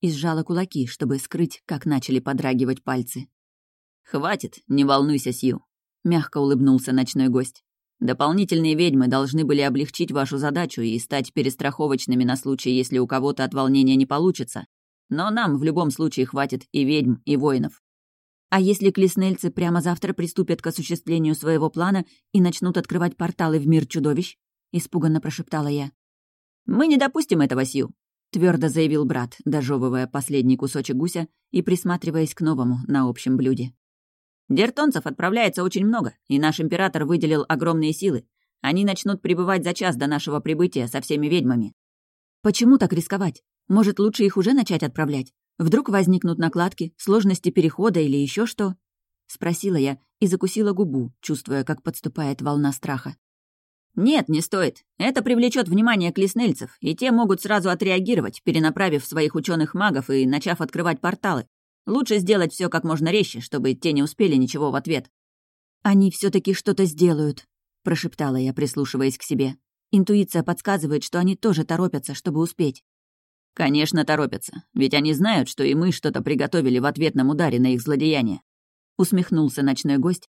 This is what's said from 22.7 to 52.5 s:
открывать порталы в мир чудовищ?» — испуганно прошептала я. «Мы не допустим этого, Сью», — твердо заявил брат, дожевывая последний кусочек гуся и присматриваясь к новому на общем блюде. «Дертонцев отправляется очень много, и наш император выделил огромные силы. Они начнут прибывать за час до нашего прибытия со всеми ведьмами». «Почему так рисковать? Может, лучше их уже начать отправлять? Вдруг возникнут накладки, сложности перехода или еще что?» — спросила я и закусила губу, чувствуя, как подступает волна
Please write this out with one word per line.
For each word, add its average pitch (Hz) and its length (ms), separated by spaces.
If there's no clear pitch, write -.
открывать 175 400
порталы 165 440
в 143 60
мир 160 200
чудовищ?» — 156 520
испуганно 160 480
прошептала 151 480
я. 143 240
«Мы 262 220
не 294 100
допустим 214 420
этого, 131 240
Сью», — 135 280
твердо 170 360
заявил 151 380
брат, 123 400
дожевывая 131 600
последний 131 520
кусочек 135 400
гуся 165 320
и 175 100
присматриваясь 170 720
к - 60
новому 131 460
на 135 200
общем 127 300
блюде. 127 360
«Дертонцев 240 560
отправляется 180 580
очень 190 220
много, 220 280
и 139 100
наш 156 220
император 165 460
выделил 156 420
огромные 156 460
силы. 151 340
Они 160 240
начнут 196 380
прибывать 180 420
за 175 100
час 180 220
до 135 120
нашего 147 340
прибытия 156 460
со 131 120
всеми 147 280
ведьмами». 127 460
«Почему 240 360
так - 140
рисковать? 196 520
Может, 202 280
лучше 208 280
их 190 100
уже 196 160
начать 196 320
отправлять? 143 480
Вдруг 214 280
возникнут 180 500
накладки, 170 580
сложности 196 540
перехода 175 480
или 143 180
еще 143 300
что?» — 196 280
спросила 175 480
я 139 240
и 214 60
закусила 196 460
губу, 135 500
чувствуя, 139 420
как 151 200
подступает 143 580
волна 143 300